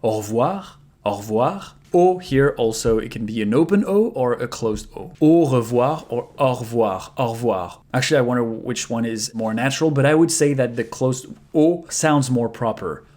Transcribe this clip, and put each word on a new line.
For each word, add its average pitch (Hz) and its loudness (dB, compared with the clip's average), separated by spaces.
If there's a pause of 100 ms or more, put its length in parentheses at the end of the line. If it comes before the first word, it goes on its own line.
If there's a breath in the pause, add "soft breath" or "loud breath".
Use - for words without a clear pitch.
au 110 0
revoir, 120 -4 (240)
au 104 -2
revoir. 113 -2 (180)
O 180 4
here 139 2
also, 113 0
it 113 -4
can 113 -8
be 110 -4
an 107 0
open 165 4
O 208 2
or 123 -2
a 117 -4
closed 107 -6
O. - -14
Au 160 6
revoir 123 2
or 120 -4
au 131 2
revoir, 113 -2
au 120 -2
revoir. 110 -4 (140)
Actually, 131 2
I 135 4
wonder 123 0
which 113 -6
one 113 -2
is 110 -6
more 110 -4
natural, 135 0
but 139 0
I 147 4
would 160 4
say 147 2
that 123 -2
the 120 -4
closed 131 -4 (280)
O 170 2
sounds 147 0
more 120 0
proper. 104 -6 (120)